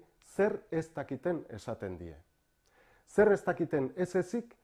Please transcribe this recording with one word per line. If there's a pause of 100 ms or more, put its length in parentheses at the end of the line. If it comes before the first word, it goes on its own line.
(360)
zer (120)
ez
dakiten
esaten
die. (920)
Zer
ez
dakiten
ez
ezik,